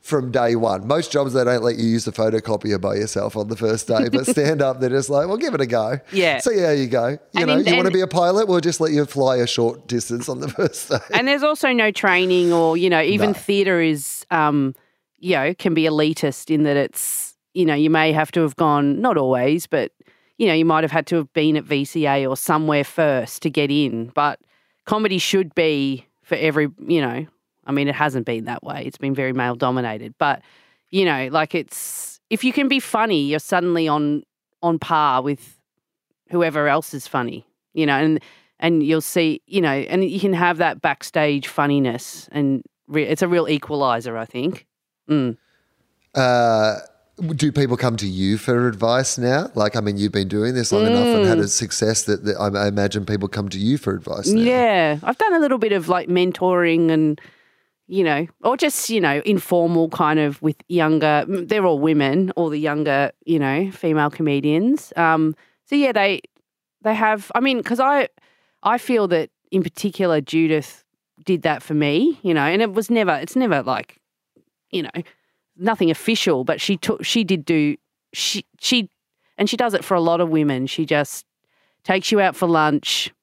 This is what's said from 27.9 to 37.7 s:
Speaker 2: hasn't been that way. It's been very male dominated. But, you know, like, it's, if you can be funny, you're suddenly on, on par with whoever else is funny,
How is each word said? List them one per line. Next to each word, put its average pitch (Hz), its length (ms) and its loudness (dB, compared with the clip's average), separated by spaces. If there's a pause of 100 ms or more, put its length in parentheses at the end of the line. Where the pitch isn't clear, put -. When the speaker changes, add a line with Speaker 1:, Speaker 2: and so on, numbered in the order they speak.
Speaker 2:
hasn't 135 320 -2
been 113 180 -6
that 120 180 -8
way. 139 240 -10
It's 135 120 -14
been 135 160 -4
very 131 180 -2
male 123 220 -2
dominated. 117 640 -4
But, 143 240 0 (480)
you 190 140 2
know, 135 260 0
like, 156 240 0
it's, - 680 -10 (100)
if 220 140 -4
you 262 80 0
can 277 160 0
be 269 120 0
funny, 214 440 0
you're 147 140 -2
suddenly 175 500 0
on, 147 340 -2 (400)
on 165 160 0
par 147 440 0
with - 380 -8 (680)
whoever 160 380 0
else 151 260 -2
is 135 120 -10
funny, 120 400 -6 (280)